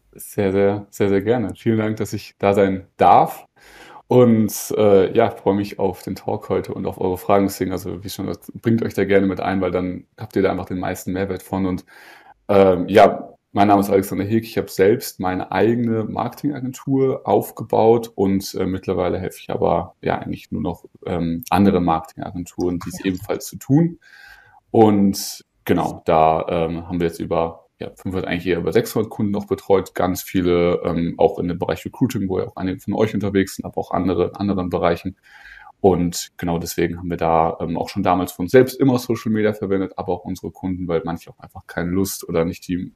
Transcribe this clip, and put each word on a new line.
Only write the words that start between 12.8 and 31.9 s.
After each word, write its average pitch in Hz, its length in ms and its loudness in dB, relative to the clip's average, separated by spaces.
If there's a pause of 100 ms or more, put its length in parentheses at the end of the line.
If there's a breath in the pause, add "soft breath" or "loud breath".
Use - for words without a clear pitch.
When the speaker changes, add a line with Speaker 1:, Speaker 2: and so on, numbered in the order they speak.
Speaker 1:
ja, 98 420 6 (220)
mein 101 160 4
Name 101 120 6
ist 98 100 -2
Alexander 98 340 0
Heg. 113 200 0
Ich - 140 -8
habe 95 100 -2
selbst 107 500 2
meine 92 320 -4
eigene 113 540 0
Marketingagentur 131 1200 -4
aufgebaut 113 880 2
und, 98 400 0
äh, 95 120 -4
mittlerweile 90 520 -2
helfe 92 220 -8
ich - 100 -14
aber 85 520 0
ja 87 160 -2
eigentlich - 340 -12
nur 92 100 -6
noch, 87 220 -8 (220)
ähm, 85 440 -4
andere 92 300 4
Marketingagenturen, 87 1040 -4
dies 85 160 -12
Speaker 2:
Ja. - 60 -6
Speaker 1:
ebenfalls 92 400 -6
zu - 120 -14
tun. 165 400 0 (720 loud breath)
Und 101 720 4 (200)
genau, 82 400 -2
da, 80 440 4
ähm, 85 380 -4
haben 87 140 -4
wir 85 80 2
jetzt 85 100 -8
über, 85 480 -4 (140)
ja, - 160 -12
fünfhundert, 92 300 -6
eigentlich 87 200 -6
eher 87 120 0
über 87 140 -4
sechshundert 113 380 -2
Kunden 104 220 -4
noch 101 140 -6
betreut, 95 480 0
ganz 92 280 -2
viele, 87 640 0
ähm, 85 340 -2
auch 82 220 4
in 87 80 -4
dem 87 100 -6
Bereich - 260 -4
Recruiting, 101 440 -2